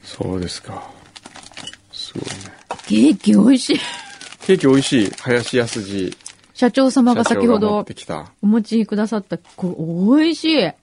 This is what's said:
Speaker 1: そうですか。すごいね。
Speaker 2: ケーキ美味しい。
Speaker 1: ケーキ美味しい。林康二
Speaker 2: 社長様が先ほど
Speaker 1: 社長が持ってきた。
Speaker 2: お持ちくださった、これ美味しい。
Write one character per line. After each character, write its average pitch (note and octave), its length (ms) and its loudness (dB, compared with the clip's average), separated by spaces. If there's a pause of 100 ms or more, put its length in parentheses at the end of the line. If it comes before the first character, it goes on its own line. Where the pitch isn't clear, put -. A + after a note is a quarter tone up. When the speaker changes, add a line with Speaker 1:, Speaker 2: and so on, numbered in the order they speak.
Speaker 1:
そ - 300 -8
う F#2 80 -4
で E2+ 80 -6
す - 120 -14
か。 - 300 -16 (1000)
す - 200 -14
ご - 60 -8
い - 40 -10
ね。 - 60 -10 (580)
Speaker 2:
ケ G#3 80 0 (160)
ー G3+ 40 2
キ G#3 180 0
美 G#3 60 6
味 B3 200 6
し - 160 -2
い。 - 40 -2 (640)
Speaker 1:
ケ F#3+ 140 2
ー - 20 -2
キ D3+ 100 0
美 C3+ 60 6
味 C3+ 100 4
し B2+ 200 2
い。 F#2 80 -2
林 A#2+ 440 -2
康 A#2 260 -2
二 G2 320 -6 (400)
Speaker 2:
社 B3 180 2
長 C4+ 200 2
様 B3 240 4
が A#3 80 0
先 A#3 240 0
ほ A3+ 100 4
ど - 20 0
Speaker 1:
社 - 20 0
長 G#3+ 60 0
が G#3 80 0
持 G#3 80 -2
っ - 20 -10
て - 80 -16
き - 100 -18
た。 - 380 -12
Speaker 2:
お G3+ 60 0
持 G#3+ 140 4
ち A3 240 -2
く G#3 120 -4
だ G#3+ 100 -2
さ G#3+ 120 -4
っ - 20 -8
た、 - 160 -10
こ F3+ 800 -2
れ D#4 80 4
美 E4 60 0
味 D#4 40 -2
し D#4+ 100 -10 (140)
い。 E3+ 120 0 (100)